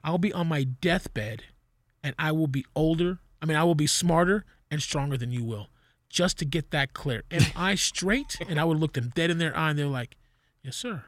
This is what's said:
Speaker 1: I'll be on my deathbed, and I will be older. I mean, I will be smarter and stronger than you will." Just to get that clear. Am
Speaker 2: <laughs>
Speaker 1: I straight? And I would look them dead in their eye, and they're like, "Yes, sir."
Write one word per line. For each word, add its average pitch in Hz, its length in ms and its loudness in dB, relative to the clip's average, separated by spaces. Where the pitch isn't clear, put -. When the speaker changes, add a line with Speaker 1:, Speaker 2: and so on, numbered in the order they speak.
Speaker 1:
I'll 165 140 0
be 208 120 2
on 175 160 -2
my 151 160 2
deathbed, 127 800 -2
and 139 160 -6
I 156 140 0
will 160 160 2
be 135 180 -2
older. 165 440 2
I - 40 -6
mean, 156 120 2
I 160 80 4
will 170 100 6
be 151 120 2
smarter 175 580 2
and 151 100 -2
stronger 139 360 -2
than 123 160 -4
you 120 100 -2
will." 110 240 -6
Just - 300 2
to 165 60 -2
get 147 260 -4
that 139 220 0
clear. 123 360 -4
Am 170 200 2
Speaker 2:
<laughs> - 80 -10
Speaker 1:
I 190 180 0
straight? 214 640 -2
And 160 100 -2
I 151 60 2
would 165 160 2
look 156 140 0
them 120 200 -4
dead 165 160 0
in 170 80 0
their 165 200 0
eye, 160 140 2
and 147 60 0
they're 143 100 0
like, 127 280 -6
"Yes, 135 140 -10
sir." 214 300 -8